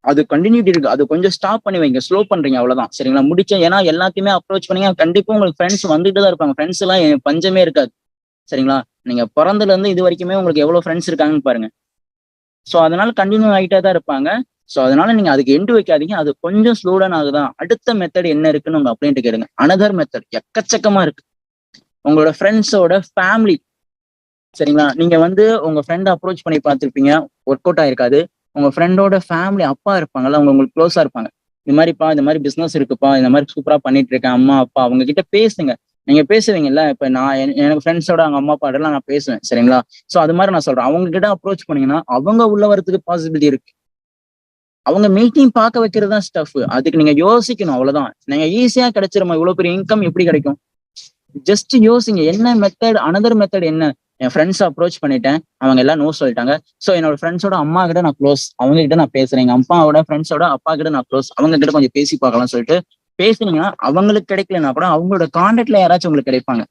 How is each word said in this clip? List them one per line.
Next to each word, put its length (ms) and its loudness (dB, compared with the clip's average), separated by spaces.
அது 280 0
கண்டினியூட்டி 400 2
இருக்கு. 200 0
அது 180 0
கொஞ்சம் 240 -2
ஸ்டாப் 320 -4
பண்ணி 180 -4
வைங்க, 200 0
ஸ்லோ 120 0
பண்றீங்க, 200 -2
அவ்வளவுதான். 340 0
சரிங்களா? 280 2
முடிச்சேன், 320 0
ஏன்னா 180 2
எல்லாத்தையுமே 560 0
அப்ரோச் 380 -4
பண்ணீங்க, 200 0
கண்டிப்பா 400 0
உங்களுக்கு 300 0
ஃப்ரெண்ட்ஸ் 280 -2
வந்துட்டு 420 2
தான் 0 -
இருப்பாங்க. 260 -2
ஃப்ரெண்ட்ஸ் 180 -4
எல்லாம் 220 0
எ-, 220 4
பஞ்சமே 380 0
இருக்காது. 300 0
சரிங்களா? 320 -2
நீங்க 260 -4
பிறந்ததுல 220 2
இருந்து 280 0
இது 200 0
வரைக்குமே 240 -6
உங்களுக்கு 260 0
எவ்வளவு 240 2
ஃப்ரெண்ட்ஸ் 260 -6
இருக்காங்கன்னு 280 0
பாருங்க. 320 -4
So 200 0
அதனால 280 0
கண்டினியூ 520 0
ஆகிட்டே 180 0
தான் 140 0
இருப்பாங்க. 460 -4
So 200 -2
அதனால 280 2
நீங்க 180 2
அதுக்கு 280 2
எண்டு 240 2
வைக்காதீங்க. 300 -2
அது 280 -4
கொஞ்சம் 320 2
ஸ்லோ 240 -2
டவுன் 160 0
ஆகுதா, 440 -2
அடுத்த 380 -4
மெத்தட் 320 -4
என்ன 220 0
இருக்குன்னு 300 -2
உங்க 180 -2
அப்ளைன்ட்ட 280 -2
கேளுங்க. 180 -2
Another 400 0
மெத்தட் 360 -10
எக்கச்சக்கமா 640 -2
இருக்கு. 220 -6
உங்களோட 300 4
ஃப்ரெண்ட்ஸோட 640 0
ஃபேமிலி, 540 0
சரிங்களா? 360 2
நீங்க 240 2
வந்து 440 2
உங்க 260 -2
ஃப்ரெண்ட் 260 -2
அப்ரோச் 280 -8
பண்ணி 220 -2
பார்த்திருப்பீங்க, 640 0
ஒர்க் 120 -2
அவுட் 160 0
ஆயிருக்காது. 460 2
உங்க 160 0
ஃப்ரெண்டோட 600 2
ஃபேமிலி, 340 -2
அப்பா 360 -2
இருப்பாங்கல்ல, 340 -4
அவங்க 180 4
உங்களுக்கு 300 2
க்ளோஸா 240 2
இருப்பாங்க. 220 -8
"இந்த 200 2
மாதிரிப்பா, 280 0
இந்த 120 0
மாதிரி 160 0
பிசினஸ் 400 -6
இருக்குப்பா, 380 2
இந்த 120 2
மாதிரி 240 4
சூப்பரா 300 0
பண்ணிட்டு 280 0
இருக்கேன், 220 -2
அம்மா 260 2
அப்பா", 240 0
அவங்க 220 0
கிட்ட 180 -2
பேசுங்க. 380 0
நீங்க 200 4
பேசுவீங்கல்ல, 540 0
இப்ப 200 -4
நான் 280 -2
என்-, 180 -4
எனக்கு 360 0
ஃப்ரெண்ட்ஸோட 220 -2
அவங்க 240 2
அம்மா 160 0
அப்பா 180 -2
கிட்டலாம் 200 -2
நான் 140 -4
பேசுவேன். 360 -4
சரிங்களா? 260 4
So 160 0
அது 100 2
மாதிரி 180 2
நான் 100 0
சொல்றேன், 240 -2
அவங்க 260 -2
கிட்ட 220 0
அப்ரோச் 340 -6
பண்ணீங்கன்னா 380 -2
அவங்க 420 0
உள்ள 280 2
வரதுக்கு 220 -4
பாசிபிலிட்டி 320 -2
இருக்கு. 300 0
அவங்க 260 0
மீட்டிங் 440 4
பார்க்க 280 0
வைக்கிறது 300 -2
தான் 100 0
ஸ்டஃப். 420 -6
அதுக்கு 400 0
நீங்க 240 2
யோசிக்கணும், 440 0
அவ்வளவுதான். 420 -2
நீங்க 200 -4
ஈஸியா 500 0
கிடைச்சிருமா? 380 -2
இவ்வளவு 220 0
பெரிய 240 -2
இன்கம் 240 -2
எப்படி 220 -2
கிடைக்கும்? 340 0
Just 320 0
யோசிங்க, 480 2
என்ன 300 0
மெத்தட், 420 0
another 360 0
மெத்தட் 180 -4
என்ன? 300 -2
"என் 120 -6
ஃப்ரெண்ட்ஸ் 360 0
அப்ரோச் 420 -2
பண்ணிட்டேன், 320 0
அவங்க 240 2
எல்லாம் 200 2
no 80 0
சொல்லிட்டாங்க. 380 -2
So 200 0
என்னோட 240 0
ஃப்ரெண்ட்ஸோட 300 -4
அம்மா 340 0
கிட்ட 160 0
நான் 200 0
க்ளோஸ், 360 0
அவங்க 240 2
கிட்ட 140 2
நான் 180 2
பேசுறேன். 340 0
எங்க 120 2
அம்மாவோட 500 2
ஃப்ரெண்ட்ஸோட 340 -4
அப்பா 320 -2
கிட்ட 160 -4
நான் 220 -4
க்ளோஸ், 220 -4
அவங்க 220 0
கிட்ட 160 0
கொஞ்சம் 200 2
பேசி 280 -2
பார்க்கலாம்னு" 240 0
சொல்லிட்டு 380 -2
பேசுனீங்கன்னா 540 0
அவங்களுக்கு 580 0
கிடைக்கலன்னா 380 -2
கூட 140 -2
அவங்களோட 400 0
கான்டாக்ட்ல 400 2
யாராச்சும் 280 2
உங்களுக்கு 240 0
கிடைப்பாங்க. 400 -4